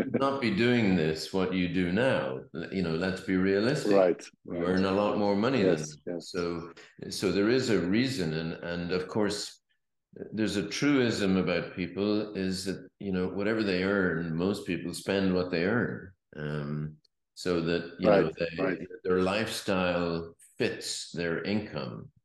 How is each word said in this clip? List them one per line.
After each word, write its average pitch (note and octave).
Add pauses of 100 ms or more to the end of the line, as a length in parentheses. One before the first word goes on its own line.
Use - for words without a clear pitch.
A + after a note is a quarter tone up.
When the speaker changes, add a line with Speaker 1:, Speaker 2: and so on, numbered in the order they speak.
Speaker 1:
<laughs> G2+
Speaker 2:
not C#3
be A2+
doing A2+
this, D#2
what F#2+
you F#2
do F2+
now. F#2 (160)
L-, -
you F#2+
know, E2
let's F#2
be F#2+
realistic. G#2
Speaker 1:
Right, F#2 (220)
Speaker 2:
You E2+
Speaker 1:
right, -
Speaker 2:
earn F#2
a F#2+
lot G#2
Speaker 1:
right. G#2
Speaker 2:
more G2+
money A2+
Speaker 1:
Yes, E2+ (240)
Speaker 2:
than F2+
Speaker 1:
yes. E2
Speaker 2:
so, F2 (380)
so G2
there G2+
is A#2+
a G2+
reason, F#2
and, E2 (100)
and F2
of F#2
course, - (720)
there's G2+
a F#2+
truism A2
about E2+
people G#2
is F#2+
that, F#2+ (120)
you G2+
know, F#2
whatever A2
they F#2
earn, E2+
most G2
people E2+
spend F#2+
what F2+
they E2+
earn, G#2+ (240)
um, D2+ (400)
so F2
that, E2+
you F2+
know, F2
Speaker 1:
Right, D#2+
Speaker 2:
they, E2+ (160)
Speaker 1:
right. F#2 (240)
Speaker 2:
their F#2
lifestyle F2+ (220)
fits -
their E2
income D2+ (140)